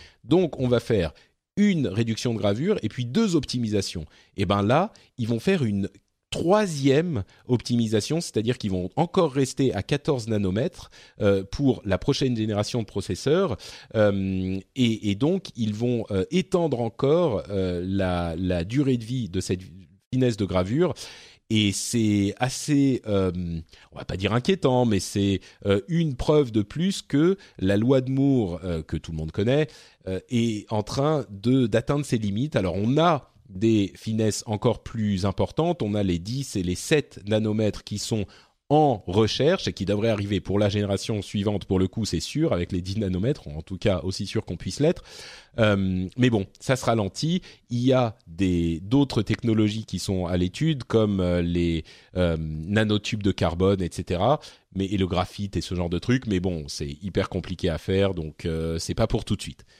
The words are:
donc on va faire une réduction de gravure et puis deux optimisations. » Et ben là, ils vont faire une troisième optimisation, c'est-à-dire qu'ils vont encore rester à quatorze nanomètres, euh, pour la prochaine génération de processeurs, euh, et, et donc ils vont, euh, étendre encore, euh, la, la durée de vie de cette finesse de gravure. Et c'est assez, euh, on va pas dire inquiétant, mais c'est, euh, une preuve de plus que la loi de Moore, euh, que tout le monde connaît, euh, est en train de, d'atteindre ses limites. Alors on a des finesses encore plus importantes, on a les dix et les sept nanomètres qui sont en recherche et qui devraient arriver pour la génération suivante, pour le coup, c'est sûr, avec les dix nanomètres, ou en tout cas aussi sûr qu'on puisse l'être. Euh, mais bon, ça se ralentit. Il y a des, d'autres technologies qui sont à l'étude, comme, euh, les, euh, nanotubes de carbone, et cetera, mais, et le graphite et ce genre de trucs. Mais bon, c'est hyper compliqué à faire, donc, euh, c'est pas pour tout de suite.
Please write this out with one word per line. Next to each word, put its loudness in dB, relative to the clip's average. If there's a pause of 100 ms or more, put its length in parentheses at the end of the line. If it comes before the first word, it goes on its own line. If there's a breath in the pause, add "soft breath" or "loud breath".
(240 soft breath)
donc 2
on 0
va 4
faire 0 (420 soft breath)
une 2
réduction -2
de -2
gravure 0
et 0
puis -8
deux 2
optimisations. » -2 (320 soft breath)
Et 0
ben 2
là, 2 (260 soft breath)
ils -2
vont 0
faire 2
une 0 (420)
troisième 2 (240 soft breath)
optimisation, 0
c'est-à-dire -2
qu'ils -4
vont -2
encore 2
rester 0
à -2
quatorze -2
nanomètres, -2 (300 soft breath)
euh, 4
pour 0
la 0
prochaine 0
génération -2
de -6
processeurs, -2 (380 loud breath)
euh, 2 (160)
et, 2
et 2
donc 0
ils -2
vont, -2
euh, 0
étendre 0
encore, 2
euh, -2
la, -2
la 0
durée 0
de -6
vie -4
de -4
cette -2 (520)
finesse 2
de 0
gravure. 0 (600 loud breath)
Et 4
c'est 0
assez, 0
euh, 0 (320 soft breath)
on -18
va -12
pas -8
dire -6
inquiétant, 2
mais 2
c'est, 0 (240 soft breath)
euh, 2
une 0
preuve 2
de 2
plus -2
que 2 (240 soft breath)
la 2
loi 4
de -4
Moore, 2
euh, -2
que -8
tout -6
le -6
monde -6
connaît, 0 (400 soft breath)
euh, -6
est -2
en 0
train -2
de, 2
d'atteindre 0
ses 0
limites. -2
Alors 0
on 2
a 2 (160)
des 2
finesses -2
encore 0
plus -2
importantes, -2
on -2
a 0
les 2
dix -6
et 0
les -2
sept -2
nanomètres 0
qui -8
sont -4 (440 soft breath)
en 4
recherche 2
et -4
qui -6
devraient 0
arriver 0
pour -2
la 4
génération -2
suivante, -2
pour 2
le 2
coup, -4
c'est -2
sûr, 0
avec -2
les -2
dix -6
nanomètres, -2
ou -12
en -10
tout -12
cas 0
aussi -6
sûr -6
qu'on -8
puisse -8
l'être. 2 (560 loud breath)
Euh, 2
mais 4
bon, 0 (160)
ça 0
se -6
ralentit. 0 (280 soft breath)
Il -2
y 4
a 2 (120)
des, 0
d'autres 2
technologies 0
qui -6
sont -2
à 0
l'étude, 0
comme, 4
euh, 2
les, 0 (320 soft breath)
euh, 2
nanotubes -2
de 2
carbone, 2
et -2
cetera, 0 (340 loud breath)
mais, -2
et -4
le 2
graphite -2
et -2
ce -6
genre -2
de -2
trucs. 0
Mais 0
bon, -2
c'est -8
hyper -2
compliqué -4
à -2
faire, 0
donc, -8
euh, -4
c'est -6
pas 2
pour -2
tout -2
de -6
suite. -14 (140)